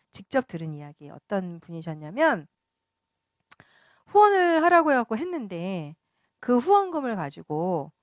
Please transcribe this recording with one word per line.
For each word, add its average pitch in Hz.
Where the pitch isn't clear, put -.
직접 254
들은 160
이야기, 147
어떤 180
분이셨냐면 165
후원을 370
하라고 339
해갖고 233
했는데 190
그 247
후원금을 320
가지고 160